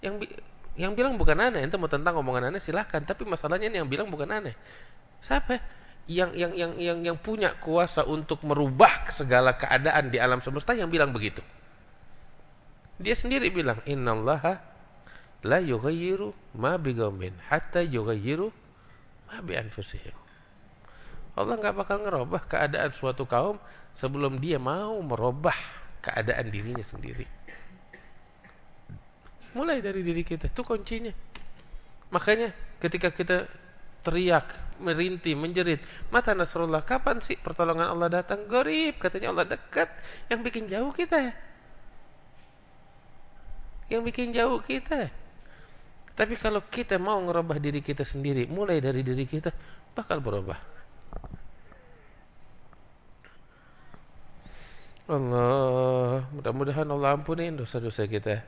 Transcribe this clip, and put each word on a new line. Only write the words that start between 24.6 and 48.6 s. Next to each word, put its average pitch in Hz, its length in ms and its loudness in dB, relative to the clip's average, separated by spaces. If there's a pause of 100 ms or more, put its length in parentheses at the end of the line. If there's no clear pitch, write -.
merubah 127 520 2 (440)
keadaan 113 480 -2
dirinya 107 400 -6
sendiri. - 400 -8 (2250)
Mulai 277 320 0
dari 196 160 -2
diri 170 240 0
kita, - 240 -2
itu - 160 -2
kuncinya. 226 480 -4 (960)
Makanya 214 480 4 (240)
ketika 170 320 2
kita 185 320 2 (560)
teriak, 175 480 4 (320)
merintih, 170 560 2
menjerit, 170 440 2 (280)
"Mata 233 240 4
nasrullah, 170 520 2
kapan 262 360 2
sih - 160 -4
pertolongan 165 560 2
Allah 170 280 2
datang?" 202 280 -4
"Gorib," 294 480 2
katanya, 190 400 0
"Allah 175 200 4
dekat." - 320 0 (440)
Yang 233 160 0
bikin 226 240 -4
jauh 247 200 0
kita, 339 280 0
ya. 254 120 -2 (2500)
Yang 226 100 0 (100)
bikin 247 200 -2
jauh 233 320 4
kita. 262 440 -2 (1080)
Tapi 214 240 2
kalau 214 320 2
kita 233 240 0
mau 196 240 2
ngerubah 170 400 2
diri 147 240 0
kita 143 240 -2
sendiri, 135 400 0
mulai 175 320 2